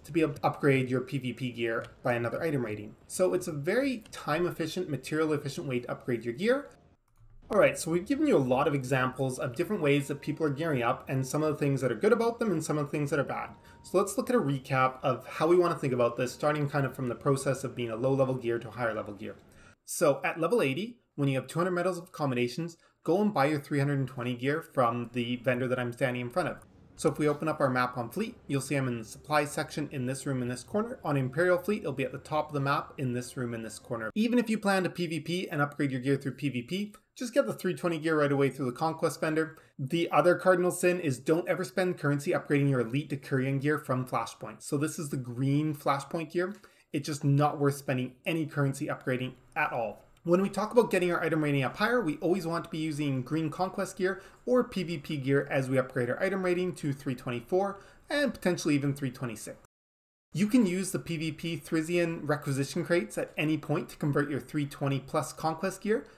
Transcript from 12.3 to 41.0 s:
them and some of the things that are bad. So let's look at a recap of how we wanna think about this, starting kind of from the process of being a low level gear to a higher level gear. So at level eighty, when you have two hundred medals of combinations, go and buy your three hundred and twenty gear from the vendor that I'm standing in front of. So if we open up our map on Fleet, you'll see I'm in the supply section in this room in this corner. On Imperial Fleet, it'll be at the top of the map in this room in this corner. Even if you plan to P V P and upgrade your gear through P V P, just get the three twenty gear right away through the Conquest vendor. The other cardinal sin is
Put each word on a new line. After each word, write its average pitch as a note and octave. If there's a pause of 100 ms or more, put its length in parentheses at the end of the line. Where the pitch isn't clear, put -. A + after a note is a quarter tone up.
them A3+
and D#3+
some D3+
of D3
the C#3+
things D3
that D3
are C3
bad. A2+ (340)
So -
let's G3
look -
at B3
a -
recap C3+
of B2+
how -
we F3
wanna E3+
think C#3+
about A#2+
this, B2
starting D3
kind C#3+
of C3
from B2+
the A#2+
process C3+
of A#2
being A#2+
a A2
low C3
level C3+
gear A#2
to A#2
a -
higher A2+
level G#2
gear. G2+ (480)
So F3+
at E3+
level F#3
eighty, E3+ (160)
when C#3+
you C3+
have C3
two D#3
hundred F#3
medals F3
of E3+
combinations, C3 (260)
go F3
and G#3+
buy C#3
your D3+
three C#3+
hundred C#3
and C3
twenty B2
gear C3+
from A#2+
the A#2+
vendor B2
that B2
I'm A#2+
standing B2
in A#2+
front E3
of. A2 (360)
So -
if C#3+
we D3+
open D3
up D3+
our C#3
map B2+
on A#2
Fleet, A3 (100)
you'll C3+
see D3
I'm C3+
in A#2+
the A2
supply D3+
section D3
in C3
this C3+
room C3
in B2
this B2
corner. A#3
On D3
Imperial D#3+
Fleet, G#3
it'll D#3
be C3
at B2
the C3
top D3+
of D3
the C#3+
map C#3+
in C3
this B2
room A#2+
in A2+
this A2
corner. A2+
Even A3+
if A#3+
you A3+
plan G3
to E3+
P F3
V D#3
P F3
and D#3
upgrade C#3+
your C3
gear C3+
through C#3
P -
V B2
P, G3 (240)
just B3
get C#4
the G3+
three F#3
twenty E3+
gear D#3
right C#3+
away C#3
through C#3
the B2
Conquest D#3
vendor. D#3 (220)
The E3
other E3+
cardinal F3+
sin F3+
is C#3+